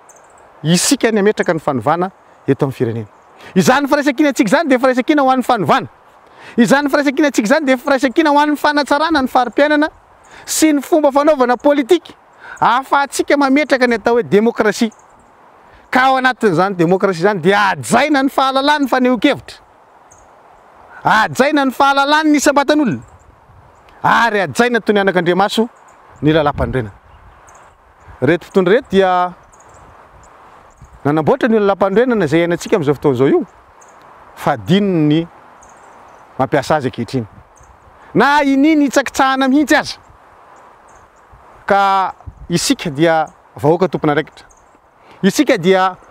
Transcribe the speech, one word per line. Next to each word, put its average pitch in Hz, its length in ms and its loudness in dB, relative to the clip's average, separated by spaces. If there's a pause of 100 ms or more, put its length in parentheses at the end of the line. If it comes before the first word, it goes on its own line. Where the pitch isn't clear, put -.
(640)
isika 175 480 0
ny 220 80 0
ametraka 196 340 0
ny 160 60 -4
fanovana 151 520 -2 (360)
eto 139 180 0
amin'ny 135 100 -8
firenena. 113 320 -6 (480)
Izany 247 320 2
firaisan-kina 285 420 0
antsika 254 200 0
izany 285 200 0
dia 254 100 2
firaisan-kina 262 440 0
ho 262 80 2
an'ny 262 120 0
fanovana. 196 440 0 (720)
Izany 269 320 2
firaisan-kina 285 420 0
antsika 233 140 -2
izany 285 200 0
dia 262 120 2
firaisan-kina 277 520 0
ho 285 100 4
an'ny 302 200 0
fanatsarana 294 640 0
ny 254 100 -4
fari-piainana 294 580 0 (560)
sy - 280 0
ny 285 80 0
fomba 302 300 0
fanaovana 269 460 2
politika. 294 560 0 (460)
Ahafahantsika 277 800 0
mametraka 277 500 2
ny 240 80 0
atao 233 200 -2
hoe 240 80 0
demokrasia. 214 680 0 (1000)
Ka 254 180 2
ao 262 80 2
anatin'izany 202 580 0
demokrasia 180 440 0
izany 196 220 -2
dia 196 300 2
ajaina 254 520 0
ny 269 60 0
fahalalany 269 580 -2
fanehoan-kevitra. 254 720 -2 (1500)
Ajaina 220 600 0
ny 262 60 -2
fahalalany 277 600 0
ny 294 60 2
isam-batan'olona. 277 640 0 (1040)
Ary 214 400 0
ajaina 233 380 -2
toy 220 120 -2
ny 202 80 2
anak'Andriamaso 190 680 0 (520)
ny 151 140 2
lalam-panorenana. 131 580 -2 (1300)
Reto 160 240 0
mpitondra 185 280 0
reto 269 180 -2
dia 180 420 0 (1700)
Nanamboatra 160 420 0
ny 226 120 2
lalam-panorenana 196 680 0
izay 156 160 0
hainantsika 170 340 -2
amin'izao 147 220 0
fotoana 143 180 0
izao 131 140 2
io, 339 120 2 (920)
fa 147 220 -4
adino 170 480 0
ny 151 140 2 (1200)
mampiasa 135 360 -2
azy 131 140 -4
ankehitriny. 117 380 -8 (840)
Na 277 280 2
ininy 285 460 2
hitsakitsahana 269 600 0
mihitsy 285 280 2
aza. 226 240 -4 (1700)
Ka 196 440 0 (360)
isika 175 400 -4
dia 156 380 0 (280)
vahoaka 165 320 0
tompon'andraikitra. 147 600 -4 (720)
Isika 247 360 2
dia 185 380 0 (160)